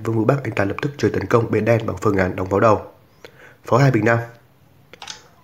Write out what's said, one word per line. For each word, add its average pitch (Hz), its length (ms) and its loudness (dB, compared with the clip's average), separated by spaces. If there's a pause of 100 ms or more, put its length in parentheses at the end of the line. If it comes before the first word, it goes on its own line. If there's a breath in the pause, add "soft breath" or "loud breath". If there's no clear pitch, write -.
Vương 113 120 -2
Vũ 107 80 2
Bác, 131 200 2
anh 110 100 -6
ta 101 100 0
lập 101 180 -4
tức 143 160 -4
chơi 104 120 0
tấn 95 160 -4
công 113 240 2
bên 107 140 0
đen 113 220 2
bằng 98 140 -4
phương 101 160 0
án 92 200 0
đóng 92 140 -6
pháo 98 100 2
đầu. 110 220 4 (840 loud breath)
Pháo 117 160 2
hai 139 100 6
bình 110 140 0
nam. 117 140 2 (1300 loud breath)